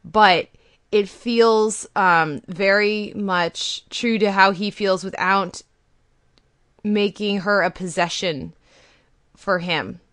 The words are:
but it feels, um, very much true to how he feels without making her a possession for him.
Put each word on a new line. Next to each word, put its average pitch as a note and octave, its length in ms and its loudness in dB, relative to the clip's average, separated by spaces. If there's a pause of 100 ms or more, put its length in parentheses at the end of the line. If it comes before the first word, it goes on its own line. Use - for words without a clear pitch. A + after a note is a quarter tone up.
but F#3 440 4 (440)
it G3+ 160 2
feels, A3+ 840 2
um, E3 540 2
very G3+ 640 0
much F3+ 760 -4
true A3+ 280 -2
to G3+ 140 2
how G3 180 6
he G3 220 -6
feels F#3+ 320 -2
without F#3+ 580 -2 (1200)
making G#3 580 0
her G3 220 0
a F3+ 80 0
possession E3+ 840 -6 (840)
for F3+ 240 -2
him. E3 400 -6 (120)